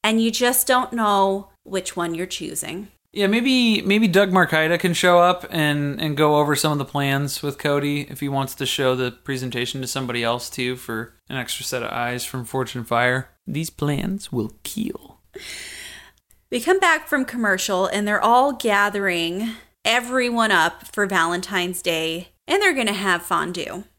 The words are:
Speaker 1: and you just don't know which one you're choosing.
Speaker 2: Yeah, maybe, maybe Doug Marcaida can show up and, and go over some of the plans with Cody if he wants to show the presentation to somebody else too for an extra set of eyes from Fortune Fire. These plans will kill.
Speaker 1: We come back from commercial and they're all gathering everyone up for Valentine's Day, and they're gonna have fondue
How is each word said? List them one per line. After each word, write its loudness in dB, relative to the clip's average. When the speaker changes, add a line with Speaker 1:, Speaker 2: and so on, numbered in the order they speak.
Speaker 1:
and 2
you 2
just 0
don't 2
know 2
which -6
one -4
you're -6
choosing. -8
Speaker 2:
Yeah, 0
maybe, 4
maybe 4
Doug 6
Marcaida 4
can 0
show 6
up 4
and, 0
and -2
go 6
over 4
some 0
of 0
the -2
plans -2
with -6
Cody 0
if -12
he -4
wants -4
to -6
show 2
the -2
presentation -6
to -6
somebody -4
else -2
too -4
for -8
an -6
extra -8
set -4
of -6
eyes -4
from -8
Fortune -4
Fire. 0
These -6
plans -4
will -2
kill. -8
Speaker 1:
We -2
come 2
back 2
from 0
commercial 0
and -2
they're 0
all 4
gathering 0
everyone 2
up 2
for 0
Valentine's -2
Day, -4
and 2
they're 4
gonna 0
have 0
fondue -4